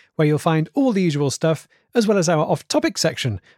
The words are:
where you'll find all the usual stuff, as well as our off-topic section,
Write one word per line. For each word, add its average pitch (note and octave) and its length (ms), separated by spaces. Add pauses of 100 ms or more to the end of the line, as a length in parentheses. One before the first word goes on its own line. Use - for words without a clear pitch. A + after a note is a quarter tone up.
(160)
where D#3 120
you'll D3+ 100
find D#3+ 380
all C4 180
the F#3+ 80
usual C#3+ 300
stuff, D#3+ 360 (280)
as A3+ 120
well G3+ 120
as E3+ 100
our D#3+ 160
off-topic - 520
section, B2 440 (160)